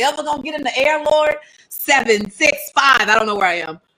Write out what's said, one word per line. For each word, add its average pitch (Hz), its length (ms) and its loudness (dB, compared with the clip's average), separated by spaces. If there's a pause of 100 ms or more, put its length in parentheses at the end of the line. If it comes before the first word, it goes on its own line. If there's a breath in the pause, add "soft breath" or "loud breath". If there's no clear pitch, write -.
ever 302 220 -2
gonna 294 200 -6
get 302 120 -8
in 294 80 -8
the 240 140 -4
air, 302 260 2
Lord?" 302 320 2 (340 soft breath)
Seven, 226 640 0
six, - 440 -2
five. 262 340 4
I 214 60 4
don't 220 120 2
know 208 100 -2
where 196 100 0
I 175 80 0
am. 165 260 -10 (160)